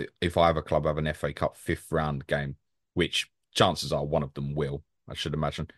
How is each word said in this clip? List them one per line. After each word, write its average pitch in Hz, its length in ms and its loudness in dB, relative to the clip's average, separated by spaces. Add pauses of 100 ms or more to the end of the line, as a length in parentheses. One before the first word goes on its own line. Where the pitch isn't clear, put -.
(200)
if 87 180 0
either 82 240 6
club 76 240 0
have 76 120 2
an 78 100 0
F 76 160 -4
A 73 80 -2
Cup - 240 -2
fifth - 340 -6
round 76 380 -2
game, 71 300 -4 (380)
which - 360 0 (220)
chances 80 400 2
are 71 100 0
one 73 200 0
of 69 100 -8
them 71 220 -4
will, 71 280 -2 (240)
I - 60 -12
should 73 200 -4
imagine. 76 340 -2 (100)